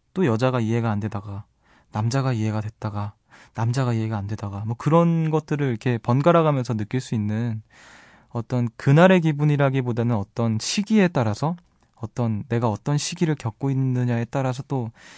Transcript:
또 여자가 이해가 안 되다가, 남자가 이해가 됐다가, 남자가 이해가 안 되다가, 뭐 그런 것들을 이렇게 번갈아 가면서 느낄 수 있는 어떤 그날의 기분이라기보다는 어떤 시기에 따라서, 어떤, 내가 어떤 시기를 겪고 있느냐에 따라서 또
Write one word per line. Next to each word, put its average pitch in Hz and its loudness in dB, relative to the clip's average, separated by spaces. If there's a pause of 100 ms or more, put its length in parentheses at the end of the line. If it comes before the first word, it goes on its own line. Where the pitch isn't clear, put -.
(120)
또 185 0
여자가 123 2
이해가 113 0
안 104 -2
되다가, 101 -8 (440)
남자가 123 0
이해가 107 -2
됐다가, 104 -6 (400)
남자가 120 0
이해가 110 -2
안 98 -6
되다가, 101 -6
뭐 113 -4
그런 165 2
것들을 151 -2
이렇게 123 0
번갈아 143 4
가면서 135 0
느낄 110 -4
수 - -6
있는 110 -2 (680)
어떤 120 -2
그날의 175 6
기분이라기보다는 135 2
어떤 110 -2
시기에 208 2
따라서, 139 -2 (400)
어떤, 113 -4
내가 120 0
어떤 143 0
시기를 160 0
겪고 139 -4
있느냐에 123 0
따라서 131 -4
또 123 -4 (280)